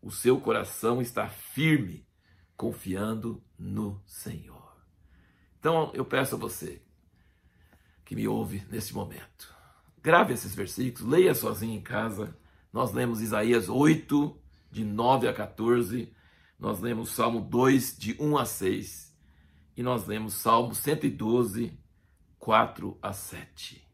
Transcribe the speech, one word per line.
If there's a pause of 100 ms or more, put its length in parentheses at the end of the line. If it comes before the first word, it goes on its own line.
O
seu
coração
está
firme, (500)
confiando (160)
no
Senhor." (840)
Então,
eu
peço
a
você (1200)
que
me
ouve
neste
momento, (480)
grave
esses
versículos,
leia
sozinho
em
casa. (340)
Nós
lemos
Isaías
oito, (300)
de
nove
a
quatorze. (420)
Nós
lemos
Salmo
dois,
de
um
a
seis. (640)
E
nós
lemos
Salmo
cento
e
doze, (640)
quatro
a
sete.